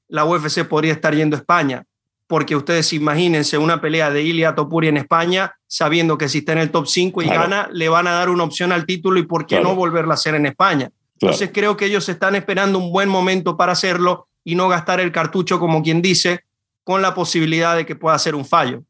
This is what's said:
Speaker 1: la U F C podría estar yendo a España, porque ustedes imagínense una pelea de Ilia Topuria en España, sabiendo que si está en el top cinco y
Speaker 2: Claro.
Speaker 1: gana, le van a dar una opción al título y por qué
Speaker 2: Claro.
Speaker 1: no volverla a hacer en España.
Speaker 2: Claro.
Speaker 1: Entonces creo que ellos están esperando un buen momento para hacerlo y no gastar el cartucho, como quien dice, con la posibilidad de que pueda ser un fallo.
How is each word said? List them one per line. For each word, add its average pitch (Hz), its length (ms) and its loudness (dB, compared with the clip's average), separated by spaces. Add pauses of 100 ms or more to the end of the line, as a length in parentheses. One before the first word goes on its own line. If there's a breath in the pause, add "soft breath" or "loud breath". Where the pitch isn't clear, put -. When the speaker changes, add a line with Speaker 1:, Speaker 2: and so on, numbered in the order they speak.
Speaker 1:
la 151 160 0
U 170 100 2
F 156 160 -2
C 165 140 -2
podría 156 280 0
estar 156 220 0
yendo 151 220 2
a - 20 -8
España, 143 460 0 (420)
porque 151 300 -2
ustedes 160 360 0
imagínense 151 680 0
una 156 220 2
pelea 156 300 0
de 143 140 -2
Ilia 160 320 0
Topuria 160 320 0
en 147 80 2
España, 175 580 0 (140)
sabiendo 160 500 0
que 151 100 -2
si 151 100 -2
está 143 120 -4
en 160 80 0
el 156 140 0
top 160 160 0
cinco 180 340 0
y 160 40 -2
Speaker 2:
Claro. 165 160 2
Speaker 1:
gana, 196 300 -2
le 165 160 -2
van 175 200 2
a 175 60 0
dar 180 140 0
una 175 140 0
opción 180 300 -2
al 165 140 -2
título 185 340 0
y - 20 -2
por 160 240 -4
qué - 80 -2
Speaker 2:
Claro. 180 140 2
Speaker 1:
no 190 80 0
volverla 165 380 0
a - 0 -
hacer 156 200 -2
en 147 120 0
España. 151 440 0
Speaker 2:
Claro. - 40 -20 (260)
Speaker 1:
Entonces 190 340 0
creo 208 220 2
que 208 80 -2
ellos 196 240 0
están 190 260 -2
esperando 196 460 0
un 175 100 -6
buen 196 180 0
momento 185 480 0
para 180 140 2
hacerlo 180 560 0 (160)
y 170 140 -4
no 185 120 2
gastar 180 300 0
el 175 140 0
cartucho, 170 480 -2
como 160 200 2
quien 160 220 2
dice, 175 380 2 (420)
con 190 200 0
la 185 120 0
posibilidad 165 640 0
de 160 100 -2
que 165 80 -10
pueda 156 240 0
ser 156 160 -2
un 139 100 -6
fallo. 143 460 0